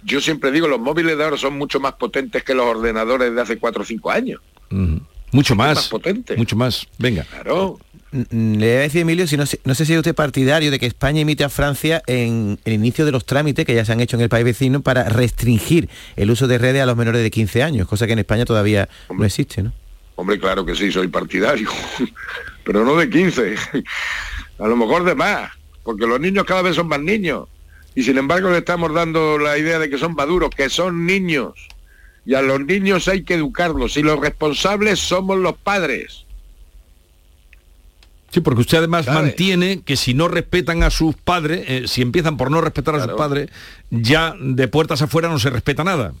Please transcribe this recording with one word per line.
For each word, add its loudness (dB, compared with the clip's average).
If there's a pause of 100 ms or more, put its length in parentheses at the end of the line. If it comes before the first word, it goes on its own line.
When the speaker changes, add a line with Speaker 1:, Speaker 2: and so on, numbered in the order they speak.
Speaker 1:
yo -2
siempre -2
digo, 2
los 0
móviles 0
de 0
ahora 0
son -4
mucho -4
más -2
potentes -4
que -2
los 2
ordenadores 0
de 0
hace -2
cuatro -4
o -4
cinco -6
años. -2 (320)
Speaker 2:
Ujú. -2
Mucho 0 (320)
Speaker 1:
Mucho 4
Speaker 2:
más, 2
Speaker 1:
más -4
potente. -4
Speaker 2:
mucho 0
más. -2 (100)
Venga. -2
Speaker 1:
Claro. -4 (320)
Speaker 3:
N-, 0
le 2
voy 4
a 4
decir, 2
Emilio, 2
si 0
no 2
sé, -4
no 2
sé 2
si 2
es 4
usted 0
partidario 2
de 0
que -2
España 0
imite 2
a 0
Francia 0
en 0
el 0
inicio 2
de 2
los -2
trámites 0
que 2
ya 2
se -2
han 0
hecho 0
en 2
el 2
país 2
vecino 2
para 2
restringir 2 (260)
el 2
uso 2
de 4
redes 2
a 4
los 2
menores 2
de 0
quince 0
años, 0
cosa 0
que 0
en 0
España 0
todavía 2 (220)
no -8
Speaker 1:
Hombre. 2
Speaker 3:
existe, -2
¿no? -4 (420)
Speaker 1:
Hombre, -2
claro 0
que -4
sí, 0
soy 0
partidario, -2 (480)
<laughs> -14
pero 2
no 4
de 2
quince, 2 (520)
<laughs> -10
a -2
lo 2
mejor 2
de 2
más, -2 (320)
porque -2
los 2
niños 0
cada 0
vez 0
son 0
más -2
niños, -2 (460)
y 0
sin 2
embargo 2
le 4
estamos -2
dando 0
la 0
idea 0
de -2
que -4
son -4
maduros, 0
que 0
son -2
niños, -2 (720)
y 0
a 2
los 2
niños 0
hay 0
que -2
educarlos, -2
y 0
los 2
responsables 0
somos 0
los 0
padres. -4 (2000)
Speaker 2:
Sí, 2
porque 2
usted 4
además 0
Speaker 1:
¿Sabe? 2
Speaker 2:
mantiene 0
que -2
si -2
no 2
respetan 0
a 4
sus 0
padres, -2
eh, -4
si -2
empiezan 0
por 0
no 4
respetar -2
a 0
sus -2
Speaker 1:
Claro. -6
Speaker 2:
padres, -2 (400)
ya 2
de 0
puertas 0
afuera 0
no 0
se 0
respeta -2
nada. -2